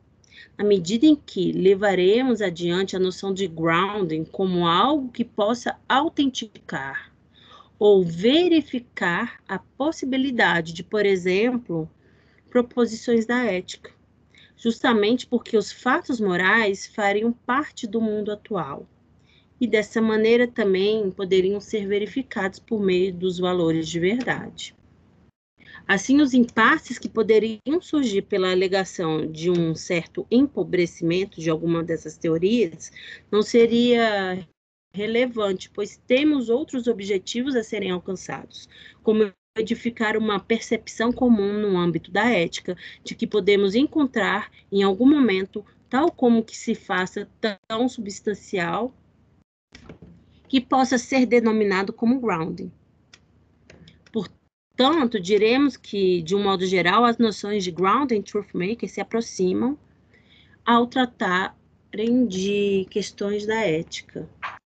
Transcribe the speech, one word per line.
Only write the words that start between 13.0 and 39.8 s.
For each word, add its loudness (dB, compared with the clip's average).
da -2
ética, -6
justamente 0
porque -2
os 0
fatos -4
morais 0
fariam 0
parte -6
do -2
mundo -2
atual, -8
e 0
dessa 0
maneira 4
também 0
poderiam 0
ser -6
verificados -4
por -6
meio 0
dos -4
valores 0
de -4
verdade. -4
Assim, 2
os 2
impasses 2
que -10
poderiam 0
surgir -2
pela 0
alegação -2
de -4
um 2
certo -6
empobrecimento 0
de -4
alguma -2
dessas -8
teorias 0
não 2
seria 2
relevante, -2
pois -10
temos 2
outros -2
objetivos -4
a 0
serem -6
alcançados, -10
como 2
edificar -2